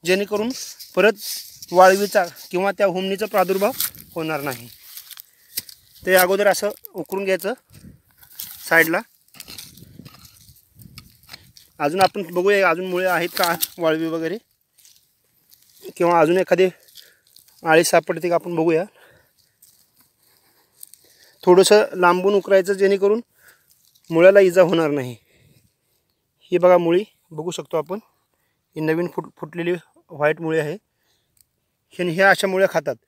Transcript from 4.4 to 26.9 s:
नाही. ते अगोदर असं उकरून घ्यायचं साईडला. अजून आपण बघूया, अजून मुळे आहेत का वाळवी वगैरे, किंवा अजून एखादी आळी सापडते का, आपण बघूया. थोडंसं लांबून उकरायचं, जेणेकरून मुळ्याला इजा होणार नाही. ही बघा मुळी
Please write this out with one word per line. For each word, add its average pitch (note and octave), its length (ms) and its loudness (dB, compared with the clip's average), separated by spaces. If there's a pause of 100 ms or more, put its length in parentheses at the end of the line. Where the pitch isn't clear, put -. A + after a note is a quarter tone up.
नाही. B2 280 -12 (1400)
ते F#3 80 0
अगोदर F#3+ 320 2
असं G3+ 220 0 (260)
उकरून G3 300 -10
घ्यायचं F#3+ 280 -4 (1160)
साईडला. E3 320 2 (2750)
अजून D#3 220 -2
आपण F#3+ 220 0 (120)
बघूया, F#3+ 360 2
अजून F3+ 160 -4
मुळे F#3 200 -4
आहेत F3 220 -2
का E3+ 280 -2 (220)
वाळवी D#3+ 280 -2
वगैरे, E3 320 -6 (1600)
किंवा E3+ 240 2
अजून E3 180 2
एखादी F#3 280 0 (1000)
आळी D#3+ 180 4
सापडते E3 440 -2
का, E3+ 60 -2
आपण F3 200 -4
बघूया. E3 300 0 (2500)
थोडंसं F#3+ 420 6 (120)
लांबून F3+ 380 2
उकरायचं, F#3+ 380 0
जेणेकरून G3 480 0 (880)
मुळ्याला F#3 300 6
इजा F#3 220 4
होणार E3 280 2
नाही. B2+ 260 -6 (1200)
ही - 180 -4
बघा F3+ 200 6
मुळी F3 260 0 (260)